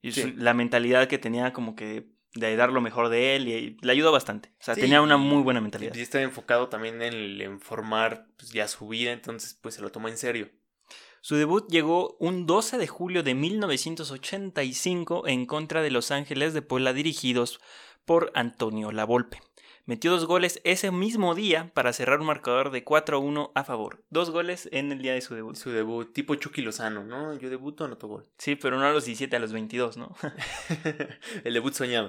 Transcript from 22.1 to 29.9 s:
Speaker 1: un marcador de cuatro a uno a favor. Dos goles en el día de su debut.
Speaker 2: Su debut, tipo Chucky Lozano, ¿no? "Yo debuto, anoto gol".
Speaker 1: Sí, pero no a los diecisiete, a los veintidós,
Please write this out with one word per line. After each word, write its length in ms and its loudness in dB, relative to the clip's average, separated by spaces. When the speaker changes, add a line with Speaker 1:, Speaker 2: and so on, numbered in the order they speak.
Speaker 1:
un 80 -4
marcador 440 0
de 120 -6
cuatro 340 2
a 40 2
uno 340 -4
a 80 0
favor. 460 -8
Dos 220 0
goles 420 -4
en 180 -2
el 100 -6
día 120 -2
de 80 -2
su 120 -12
debut. 220 -10
Speaker 2:
Su 160 -10
debut, 420 -4
tipo 220 -2
Chucky 260 -8
Lozano, 440 -6
¿no? 340 -10
"Yo 100 -10
debuto, 360 -8
anoto 220 -12
gol". 300 -14
Speaker 1:
Sí, 200 -2
pero 200 0
no 80 2
a 60 6
los 140 2
diecisiete, 320 -4
a 20 2
los 140 -4
veintidós, 420 -4